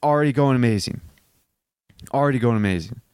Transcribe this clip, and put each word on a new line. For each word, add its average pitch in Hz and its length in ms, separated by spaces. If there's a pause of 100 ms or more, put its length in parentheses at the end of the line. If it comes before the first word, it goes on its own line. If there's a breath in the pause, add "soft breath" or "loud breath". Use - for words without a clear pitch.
already 147 320
going 139 220
amazing. 117 460 (1120)
Already 139 280
going 117 180
amazing. 92 440 (120)